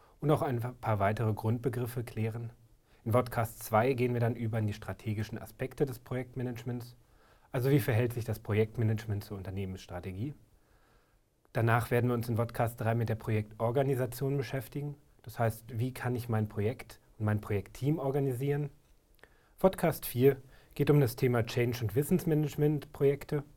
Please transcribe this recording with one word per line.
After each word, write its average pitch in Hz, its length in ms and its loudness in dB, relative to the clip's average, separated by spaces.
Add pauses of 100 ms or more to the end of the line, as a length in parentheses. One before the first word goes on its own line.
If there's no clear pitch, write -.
(200)
und 147 100 2
auch 147 100 4
ein 131 200 0 (200)
paar 107 200 2
weitere 110 340 2
Grundbegriffe 117 680 -2
klären. 113 480 -6 (540)
In 113 60 -2
Podcast 120 540 0
zwei 120 300 4
gehen 123 180 2
wir 120 80 0
dann 117 160 2
über 113 240 -2
in 107 80 0
die 101 40 -2
strategischen 107 640 -6
Aspekte - 500 -4
des 123 120 -8
Projektmanagements, 123 1000 -6 (540)
also 131 180 0
wie 139 120 6
verhält 120 320 2
sich 113 120 -6
das 110 140 -4
Projektmanagement 110 840 0
zur 98 140 -8
Unternehmensstrategie. 95 960 -8 (1160)
Danach 117 380 2
werden 120 200 4
wir 120 40 2
uns 117 140 -2
in 117 80 0
Podcast 117 440 -2
drei 113 140 0
mit 117 140 0
der 113 80 -2
Projektorganisation 127 1200 -2
beschäftigen, 139 580 -6 (280)
das - 180 -10
heißt, 113 400 -2
wie 127 120 -2
kann 123 220 -4
ich 110 140 -4
mein 107 200 2
Projekt - 520 -4 (180)
und 110 60 -2
mein 104 160 2
Projektteam 127 580 -2
organisieren. 139 720 -2 (880)
Podcast 185 480 2
vier 131 340 6 (360)
geht 139 120 2
um 147 120 8
das 120 160 2
Thema 120 280 2
Change- 120 380 0
und 104 140 -4
Wissensmanagement-Projekte. 147 1500 2 (140)